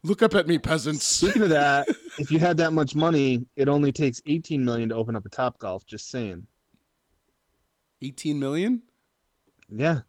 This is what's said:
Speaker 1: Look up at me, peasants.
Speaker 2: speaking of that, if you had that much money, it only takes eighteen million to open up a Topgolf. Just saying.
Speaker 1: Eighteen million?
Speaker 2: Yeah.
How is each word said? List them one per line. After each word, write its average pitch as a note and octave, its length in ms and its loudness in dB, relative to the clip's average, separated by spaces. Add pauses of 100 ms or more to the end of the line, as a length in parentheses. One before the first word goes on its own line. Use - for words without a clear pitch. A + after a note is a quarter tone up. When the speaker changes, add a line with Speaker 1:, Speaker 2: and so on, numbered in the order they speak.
Speaker 1:
Look G3 180 0
up G#3 140 4
at F3+ 120 2
me, D#3+ 120 2
peasants. D3+ 460 -2
Speaker 2:
speaking G3+ 360 2
of G3 80 4
that, C#3+ 380 4 (320)
if C#3+ 100 -4
you D#3 80 2
had E3+ 200 2
that E3 160 2
much D3+ 200 0
money, C#3+ 500 2 (120)
it C3+ 120 2
only C#3+ 240 4
takes C3+ 360 -2
eighteen D3+ 360 -2
million A#2 260 0
to A2+ 60 -4
open A2+ 200 -2
up G#2 100 -8
a G2+ 40 -14
Topgolf. G#2+ 580 -6
Just - 240 -16
saying. G2+ 340 -8 (1600)
Speaker 1:
Eighteen D3 360 -6
million? F3+ 440 -2 (840)
Speaker 2:
Yeah. C3+ 400 0